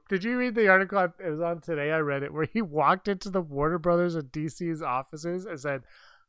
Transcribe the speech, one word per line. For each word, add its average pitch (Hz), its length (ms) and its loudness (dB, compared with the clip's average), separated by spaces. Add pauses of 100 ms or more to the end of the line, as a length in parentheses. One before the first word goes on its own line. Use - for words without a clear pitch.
Did 185 140 0
you 240 140 -2
read 247 160 0
the 214 140 4
article? 190 320 6
It 180 300 0
was 151 100 -2
on 170 220 -2
today. 151 300 -2
I 160 80 2
read 143 240 0
it, 143 100 -8
where 156 120 -2
he 226 160 -2
walked 151 460 2
into 202 240 -4
the 185 100 0
Warner 151 380 0
Brothers 175 360 2
of 143 160 -6
D 156 180 -4
C's 165 320 -6
offices 156 640 -6
and 175 140 -10
said, 135 240 -4 (460)